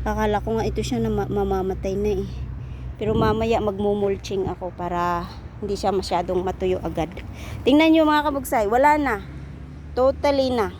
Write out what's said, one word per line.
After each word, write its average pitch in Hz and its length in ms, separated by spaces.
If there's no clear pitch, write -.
Akala 214 400
ko 220 160
nga 415 80
ito 220 160
siya 233 160
na 226 80
ma-, 202 240
mamamatay 190 640
na, 202 240
eh. 196 80
Pero 220 160
mamaya 220 480
magmumulching 196 880
ako 180 260
para 175 540
hindi 202 160
siya 196 160
masyadong 180 480
matuyo 185 400
agad. 165 300
Tingnan 311 320
nyo, 320 80
mga 302 240
kabugsay. 269 400
Wala 277 320
na. 226 240
Totally 269 560
na. 202 280